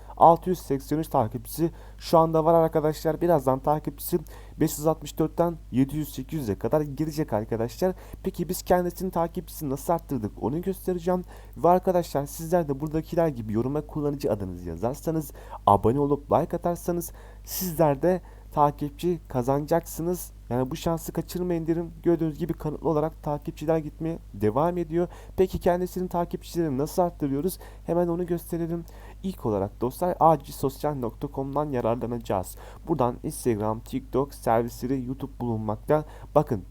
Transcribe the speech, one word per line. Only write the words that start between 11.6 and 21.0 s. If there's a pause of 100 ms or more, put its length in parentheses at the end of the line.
arkadaşlar
sizler
de
buradakiler
gibi
yoruma
kullanıcı
adınızı
yazarsanız, (360)
abone
olup
like
atarsanız (320)
sizler
de (300)
takipçi
kazanacaksınız. (180)
Yani
bu
şansı